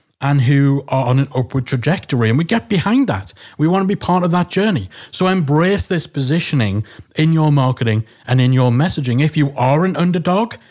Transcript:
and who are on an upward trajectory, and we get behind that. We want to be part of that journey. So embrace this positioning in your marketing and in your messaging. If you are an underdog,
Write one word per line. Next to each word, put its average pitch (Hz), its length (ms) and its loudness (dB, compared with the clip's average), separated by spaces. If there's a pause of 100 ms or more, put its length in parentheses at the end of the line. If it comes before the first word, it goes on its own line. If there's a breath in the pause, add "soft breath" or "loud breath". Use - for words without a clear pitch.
(180 soft breath)
and 143 220 0
who 139 480 2
are 135 200 0
on 127 100 2
an 135 180 0
upward 131 300 -4
trajectory, 127 640 -2
and 123 80 2
we 170 60 0
get 226 260 -2
behind 214 360 2
that. 107 280 -6 (240 loud breath)
We 151 100 2
want 196 140 2
to 190 40 -2
be 196 100 -2
part 180 280 0
of 170 60 0
that 175 180 0
journey. 185 400 -2 (220 loud breath)
So 185 180 -2
embrace 180 580 0
this 170 200 -4
positioning 127 800 -2 (320 loud breath)
in 160 180 2
your 156 180 2
marketing 123 520 0 (220 loud breath)
and 127 140 2
in 127 140 4
your 127 160 4
messaging. 131 520 0
If 156 140 0
you 143 220 0
are 143 260 2
an 190 100 -2
underdog, 180 600 0 (160 loud breath)